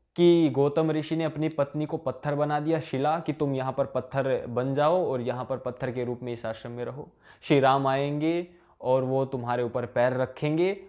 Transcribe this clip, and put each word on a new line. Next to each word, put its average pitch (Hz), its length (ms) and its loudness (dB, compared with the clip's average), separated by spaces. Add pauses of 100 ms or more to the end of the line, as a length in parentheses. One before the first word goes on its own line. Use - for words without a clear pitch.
(160)
कि 170 340 8
गौतम 143 400 2
ऋषि 156 260 -2
ने 165 80 0
अपनी 151 240 -2
पत्नी 156 380 -2
को 156 100 -4
पत्थर 147 380 -4
बना 147 260 0
दिया, 156 200 0
शिला, 147 400 -2
कि 156 120 -4
"तुम 143 220 -2
यहाँ 131 180 -2
पर 131 140 -2
पत्थर 131 600 -2
बन 123 280 -2
जाओ 156 320 2
और 131 140 -2
यहाँ 123 240 -4
पर 131 140 -6
पत्थर 123 340 -6
के 123 120 -4
रूप 120 180 -6
में 123 100 -6
इस 120 140 -8
आश्रम 113 260 -8
में 120 120 -8
रहो, 123 280 -12 (300)
श्री 143 180 4
राम 135 260 6
आएंगे 147 600 0 (320)
और 131 240 2
वो 131 200 0
तुम्हारे 123 380 -2
ऊपर 120 240 -4
पैर 123 260 2
रखेंगे 156 760 -2